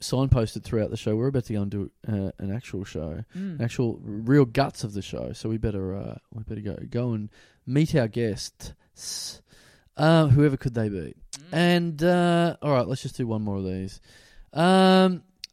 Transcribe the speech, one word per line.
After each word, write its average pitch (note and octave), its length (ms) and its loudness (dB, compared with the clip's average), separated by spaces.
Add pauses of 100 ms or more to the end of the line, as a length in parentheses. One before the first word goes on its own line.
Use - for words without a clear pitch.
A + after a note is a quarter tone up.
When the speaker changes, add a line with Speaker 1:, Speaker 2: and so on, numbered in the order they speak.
Speaker 1:
signposted B2+ 640 2
throughout G#2+ 260 -2
the A2+ 60 -6
show, A2 180 -2
we're A#2+ 140 0
about C3+ 160 -2
to - 80 -8
go G#2 100 0
and G2+ 80 -4
do, G2+ 200 -4 (180)
uh, G2 300 -2
an G2 140 -6
actual G#2 320 -8
show, D#2+ 380 -8 (140)
Speaker 2:
Mm. F#3 220 -8
Speaker 1:
an A#2 40 -4
actual A#2 400 -4
real A2+ 420 4
guts B2+ 380 -2
of G#2 100 -8
the G2+ 100 -6
show. B1 320 -8
So - 140 -8
we A2 80 -2
better, G2+ 380 -4
uh, G2 220 -10 (160)
we A2 100 -12
better G#2+ 180 -10
go, G#2 160 -8 (140)
go A#2+ 220 -2
and G#2+ 160 -4 (380)
meet D3+ 280 2
our A#2+ 140 4
guests. A#2 640 -6 (1200)
Uh, D#3+ 320 6
whoever C#3 280 6
could B2 180 -4
they A2+ 140 0
be? F2+ 260 -8 (240)
Speaker 2:
Mm. C#3+ 40 -20 (100)
Speaker 1:
And, E3+ 500 2
uh, F3 580 4
all D3 120 0
right, B2 140 2
let's C3 160 -4
just - 140 -10
do B2+ 100 -4
one A2 160 -2
more G2+ 140 -4
of G2 80 -4
these. F#2+ 360 -6 (520)
Um, F#3 680 4 (300)